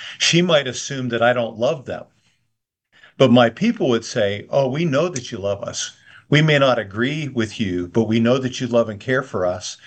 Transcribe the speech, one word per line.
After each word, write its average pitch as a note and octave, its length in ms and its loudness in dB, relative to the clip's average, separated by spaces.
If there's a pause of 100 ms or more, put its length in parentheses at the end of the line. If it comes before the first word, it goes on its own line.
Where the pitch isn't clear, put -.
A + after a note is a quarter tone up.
(180)
she - 240 2
might D#3 260 2
assume B2+ 420 -6
that A#2+ 120 -2
I A#2+ 100 4
don't A#2 260 -2
love C3 280 -2
them. F2 180 -10 (1120)
But C3 140 6
my A#2+ 180 8
people F#3 380 -2
would A2+ 160 2
say, G#2 460 -2
"Oh, C#3 180 2
we C#3+ 160 -2
know D#3 240 0
that D#3 240 -8
you A#2 60 -10
love G2 260 -4
us. - 320 -10 (340)
We D3 120 6
may D3+ 180 4
not C3 180 4
agree B2 520 -4
with A2+ 300 -4
you, F2+ 280 -2
but A2+ 200 0
we A2+ 120 2
know A#2 180 2
that B2+ 220 -6
you C3 80 -4
love A#2 220 2
and G2+ 100 -10
care C3 240 -2
for G2 220 -4
us, F2+ 420 -6